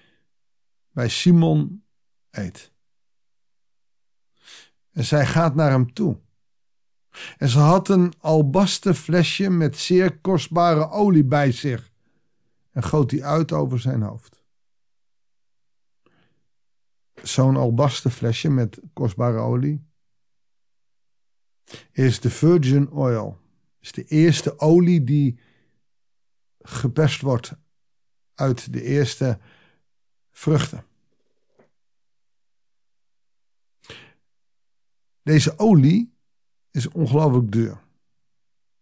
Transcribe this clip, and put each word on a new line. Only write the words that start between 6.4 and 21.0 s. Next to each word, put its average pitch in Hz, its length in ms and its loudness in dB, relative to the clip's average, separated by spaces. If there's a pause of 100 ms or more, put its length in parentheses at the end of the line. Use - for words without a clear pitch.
En 143 120 -2
ze 123 100 2
had 170 300 4
een 180 300 2
albasten 160 760 0
flesje 175 560 -2
met 165 260 -2
zeer 180 420 0
kostbare 165 680 0
olie 190 360 4
bij 139 280 2
zich 120 400 -8 (760)
en 127 120 -6
goot 151 280 0
die 151 140 -4
uit 156 280 -2
over 139 280 -2
zijn 123 220 -4
hoofd. 107 400 -14 (2750)
Zo'n 135 340 0
albasten 127 540 -2
flesje 117 380 -4
met 123 320 -2 (120)
kostbare 120 460 -4
olie 123 500 -4 (2000)